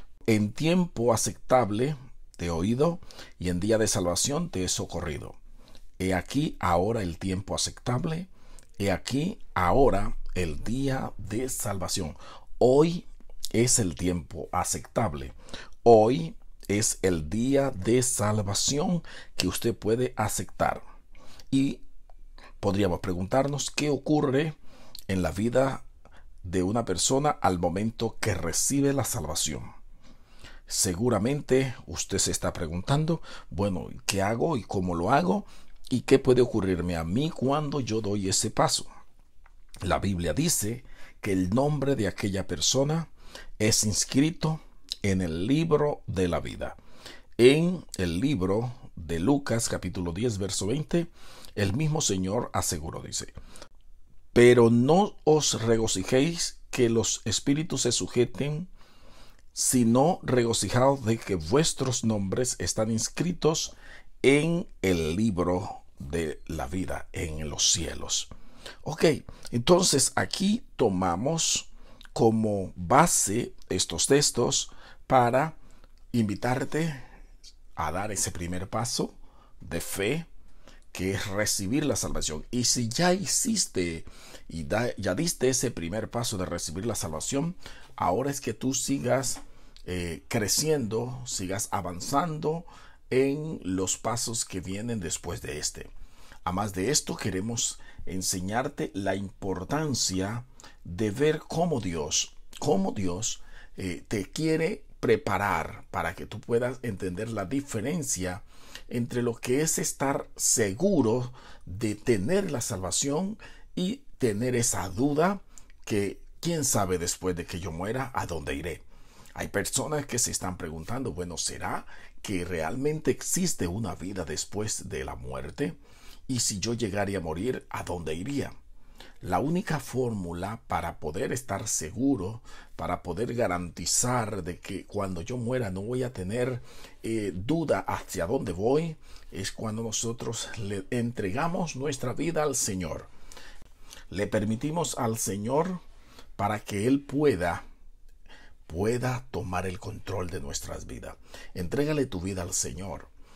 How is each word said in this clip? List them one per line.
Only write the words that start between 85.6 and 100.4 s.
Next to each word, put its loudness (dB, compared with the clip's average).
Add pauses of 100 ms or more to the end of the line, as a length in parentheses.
primer -4
paso -2
de 0
recibir -4
la 0
salvación, -2 (400)
ahora 2
es -4
que -4
tú 0
sigas, 0 (440)
eh, -4
creciendo, 0
sigas -4
avanzando -2 (460)
en 2
los 0
pasos -2
que -6
vienen -4
después -6
de -6
este. -6 (540)
A -2
más 0
de 0
esto, 0
queremos -4 (280)
enseñarte -2
la -2
importancia -2 (380)